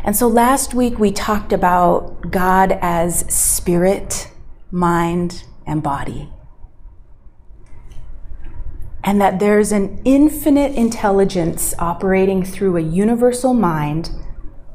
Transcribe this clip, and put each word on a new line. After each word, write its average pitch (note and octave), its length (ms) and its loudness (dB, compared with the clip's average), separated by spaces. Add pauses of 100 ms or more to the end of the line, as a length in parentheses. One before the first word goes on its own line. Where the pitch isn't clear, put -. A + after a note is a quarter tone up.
And G3+ 120 0
so A#3+ 120 2
last A#3+ 460 2
week A#3+ 240 0
we G#3 140 2
talked G#3 420 -2
about F3+ 800 2
God F#3 500 4
as E3+ 380 0 (120)
spirit, - 1000 0 (400)
mind, F3 720 0 (240)
and D3+ 160 -2
body. C#3 460 -6 (2750)
And G3+ 180 2
that F#3+ 180 2
there's G#3 320 2
an G3 320 -2
infinite C#4+ 720 4
intelligence G3 1000 0
operating F#3+ 680 0
through F#3 340 -2
a E3 40 0
universal A#3 720 2
mind D#3+ 560 0 (640)